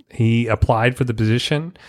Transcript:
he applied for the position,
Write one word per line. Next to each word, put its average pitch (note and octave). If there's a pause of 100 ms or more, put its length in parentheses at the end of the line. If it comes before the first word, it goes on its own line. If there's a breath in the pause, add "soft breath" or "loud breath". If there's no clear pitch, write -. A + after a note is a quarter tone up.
(100)
he A#2
applied A2+
for C3+
the A#2+
position, B2 (120)